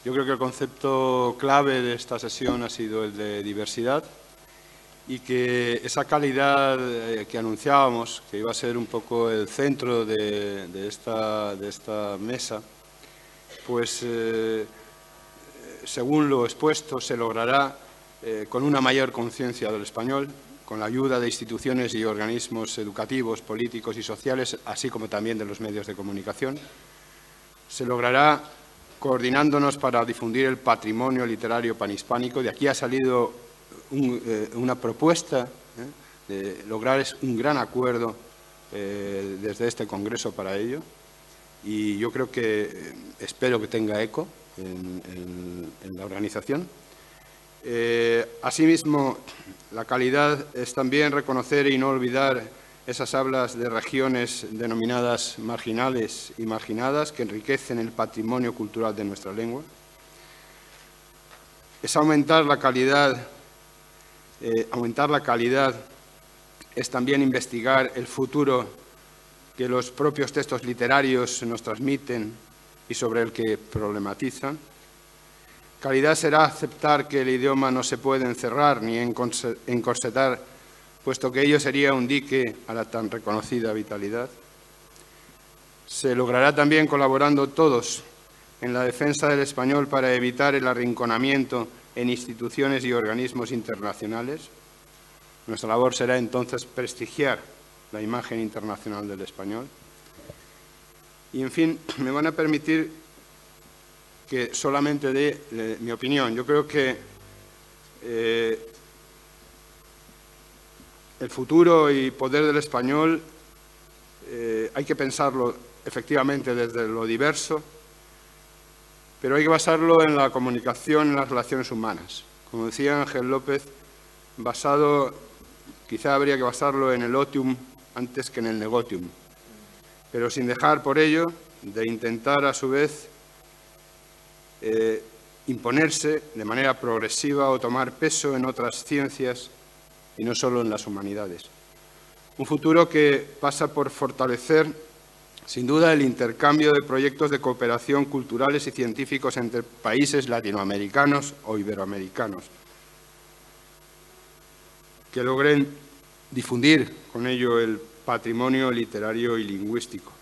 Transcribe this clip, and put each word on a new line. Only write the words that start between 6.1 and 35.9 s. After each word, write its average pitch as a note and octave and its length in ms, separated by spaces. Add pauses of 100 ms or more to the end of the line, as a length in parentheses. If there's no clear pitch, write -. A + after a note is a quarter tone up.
eh, A#2 520
que A#2+ 60
anunciábamos, A#2 920
que G#2 100
iba A2+ 120
a - 20
ser A#2+ 240
un A2+ 100
poco A#2 440
el G#2+ 160
centro B2 580
de, G#2 640
de F#2+ 200
esta, G#2+ 680
de G2+ 140
esta G#2 500
mesa, A2+ 420 (1040)
pues, A#2+ 380
eh, A2+ 640 (1200)
según C#3+ 440
lo B2+ 140
expuesto, C3+ 560
se B2 160
logrará, A#2+ 640 (440)
eh, A2 280
con B2 140
una C#3+ 180
mayor C3 320
conciencia A#2 580
del G#2 120
español, C3+ 440 (420)
con G#2+ 100
la G#2+ 60
ayuda B2+ 340
de A#2+ 60
instituciones A#2 680
y A2 100
organismos A2 720
educativos, A2+ 640
políticos A2+ 560
y A2 60
sociales, B2+ 520 (100)
así A2 220
como A2 200
también G#2+ 280
de G#2+ 80
los G2+ 180
medios G#2 260
de G#2 80
comunicación. G2+ 640 (1080)
Se - 200
logrará B2+ 520 (600)
coordinándonos C#3 800
para B2 280
difundir A#2 400
el C3 120
patrimonio B2 680
literario A2+ 500
panhispánico. A#2+ 680
De A2+ 60
aquí C#3 180
ha C3 80
salido B2+ 580 (560)
un, C3 340
eh, G#2+ 300
una B2 220
propuesta, B2+ 720
¿eh? - 840